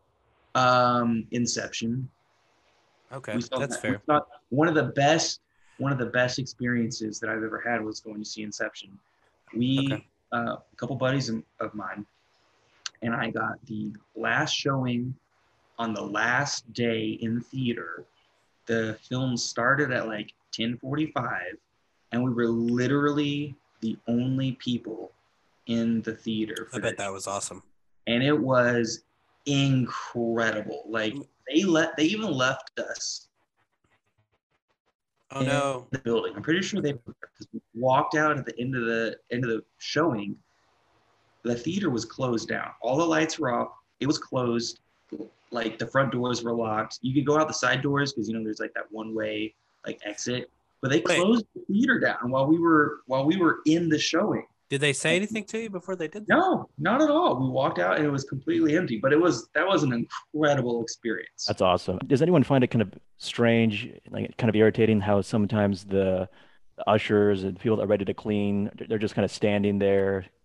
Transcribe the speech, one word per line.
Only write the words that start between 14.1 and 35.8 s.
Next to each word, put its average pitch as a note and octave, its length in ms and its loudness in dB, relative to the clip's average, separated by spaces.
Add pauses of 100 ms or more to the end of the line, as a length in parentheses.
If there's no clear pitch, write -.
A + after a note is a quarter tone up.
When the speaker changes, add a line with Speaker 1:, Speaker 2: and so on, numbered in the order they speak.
Speaker 1:
last A#2 400 0
showing B2+ 580 0 (640)
on A2+ 160 -4
the G2+ 80 -6
last A#2 720 -2
day A2 480 -2
in A#2 180 -2
theater. F#2 640 -6 (640)
The A2+ 320 -2 (100)
film B2+ 300 -2
started B2+ 540 0
at, A2 160 -2
like, G#2+ 260 -8 (180)
ten A#2 260 -4
forty-five, B2 800 -4 (560)
and A#2+ 100 0
we B2+ 80 0
were A#2 160 2
literally C#3+ 1080 0 (260)
the A2 140 -4 (120)
only C3 460 0
people A2 580 -6 (560)
in A#2 340 0
the A2 140 -6
theater A2 560 -6
Speaker 2:
I B2 40 -8
Speaker 1:
for A2+ 60 -6
Speaker 2:
bet G#2+ 160 -4
Speaker 1:
that. G2+ 80 -6
Speaker 2:
that G2 60 -6
was G2 160 -10
awesome. G2 340 -6 (460)
Speaker 1:
And A#2+ 160 2
it D3 160 4
was A#2+ 640 2 (420)
incredible. A#2 1400 0
Like, A2 260 -2
Speaker 2:
Mm. C#3 140 -10 (220)
Speaker 1:
they D#3 140 4
let, E3 340 2
they D3+ 80 2
even G#3 260 0
left C3 480 -2
us - 480 -8 (2000)
Speaker 2:
Oh, C#3 60 -2
Speaker 1:
in C3 60 0
Speaker 2:
no. C#3 420 0